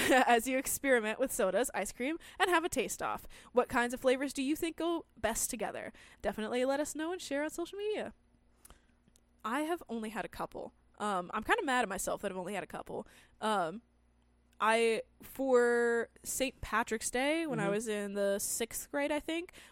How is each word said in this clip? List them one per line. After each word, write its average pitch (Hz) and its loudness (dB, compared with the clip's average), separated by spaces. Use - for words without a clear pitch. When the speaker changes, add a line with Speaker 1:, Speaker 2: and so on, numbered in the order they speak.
Speaker 1:
<laughs> 262 8
As 240 6
you 262 0
experiment 247 2
with 262 0
sodas, 208 2
ice 202 -2
cream, 285 -4
and 381 4
have 339 4
a 349 -4
taste - -2
off. 117 -4
What 240 4
kinds 240 0
of 254 -4
flavors 262 2
do 277 -4
you 277 0
think 330 -2
go 330 -2
best 220 0
together? - -6
Definitely 214 -2
let 269 2
us 294 -4
know 311 -4
and 370 -6
share 285 -4
on 311 -4
social 349 -8
media. 392 -4
I 240 -2
have 330 -2
only 226 -6
had 202 -4
a 165 -8
couple. - -8
Um, 190 -2
I'm 214 -4
kinda 415 2
mad 254 2
at 208 -2
myself 175 -2
that 202 -4
I've 185 -6
only 196 -6
had 180 -4
a 156 -10
couple. - -10
Um, 202 0
I, 226 4
for 240 4
Saint - -2
Patrick's - -2
Day, 302 2
when 240 -2
I 208 0
Speaker 2:
Mm-hmm. 196 2
Speaker 1:
was 220 0
in 202 -2
the 202 2
sixth - -4
grade, 285 0
I 294 0
think, 339 -4